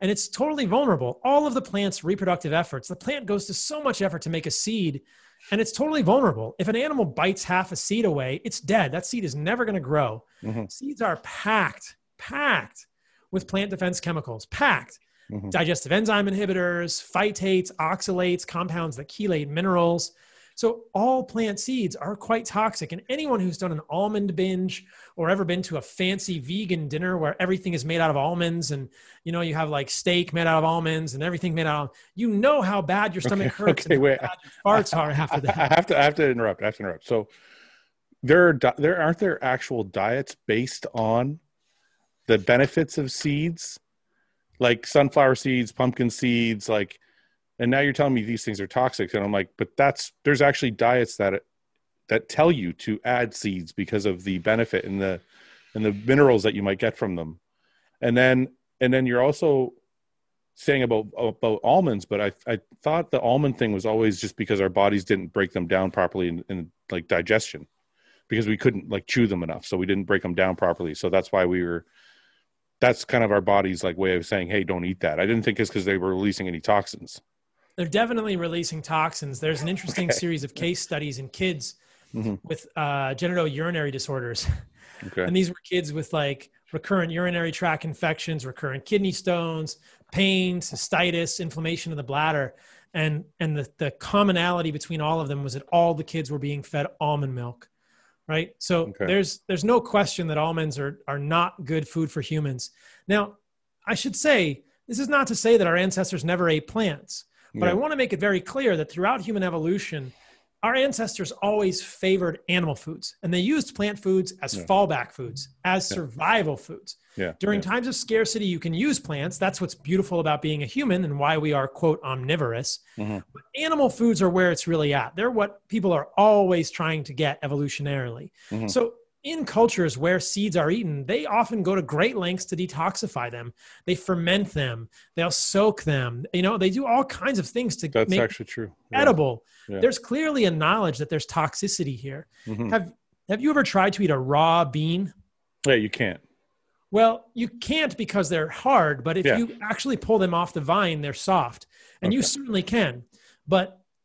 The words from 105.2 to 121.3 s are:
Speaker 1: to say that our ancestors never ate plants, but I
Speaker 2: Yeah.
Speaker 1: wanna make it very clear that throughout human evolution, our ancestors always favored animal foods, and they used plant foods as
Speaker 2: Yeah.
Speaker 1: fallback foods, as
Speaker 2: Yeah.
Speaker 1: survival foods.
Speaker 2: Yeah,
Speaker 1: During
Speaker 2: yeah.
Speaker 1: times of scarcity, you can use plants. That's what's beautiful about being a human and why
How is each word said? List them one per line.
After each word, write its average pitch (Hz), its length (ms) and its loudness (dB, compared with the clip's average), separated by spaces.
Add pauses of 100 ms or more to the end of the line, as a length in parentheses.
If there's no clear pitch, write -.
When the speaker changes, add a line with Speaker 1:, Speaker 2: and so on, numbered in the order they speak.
Speaker 1:
to 233 80 -2
say 226 200 6
that 196 120 6
our 165 80 4
ancestors 185 480 0
never 175 240 2
ate 151 180 0
plants, - 580 -4 (300)
but 180 140 0
I 175 40 4
Speaker 2:
Yeah. 185 60 0
Speaker 1:
wanna 294 180 -2
make 254 160 0
it 185 80 -4
very 196 200 2
clear 233 360 0
that 151 140 -4
throughout 208 300 0
human 196 240 -4
evolution, 165 680 -4 (500)
our 226 120 0
ancestors 240 580 -2
always 202 500 0
favored 185 580 0 (100)
animal 175 240 2
foods, - 480 -12
and 170 100 -2
they 180 80 2
used 262 340 0
plant 208 240 -2
foods 190 440 0
as 127 120 -6
Speaker 2:
Yeah. 90 120 -6
Speaker 1:
fallback 170 440 2
foods, 123 380 -12 (160)
as 185 260 0
Speaker 2:
Yeah. - 40 -4
Speaker 1:
survival 156 600 0
foods. - 420 -14 (200)
Speaker 2:
Yeah, 92 240 -2
Speaker 1:
During 202 220 0
Speaker 2:
yeah. 185 80 -6
Speaker 1:
times 240 160 0
of 262 80 -4
scarcity, 220 500 0
you 180 140 -2
can 165 160 -4
use 254 260 0
plants. 139 380 -6
That's 190 200 0
what's 185 160 -6
beautiful 185 460 -2
about 151 220 0
being 151 200 -2
a 139 40 -4
human 202 380 0
and 147 140 -4
why 151 200 2